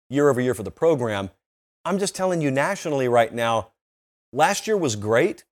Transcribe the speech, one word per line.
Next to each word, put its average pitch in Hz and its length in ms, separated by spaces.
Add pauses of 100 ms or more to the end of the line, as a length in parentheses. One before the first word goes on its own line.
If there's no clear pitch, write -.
(100)
year 143 180
over 123 120
year 123 140
for 107 100
the 95 80
program. 117 580 (540)
I'm 180 140
just 196 160
telling 185 260
you 143 100
nationally 139 580
right 117 240
now, 117 380 (640)
last 165 340
year 214 100
was 147 180
great, 113 580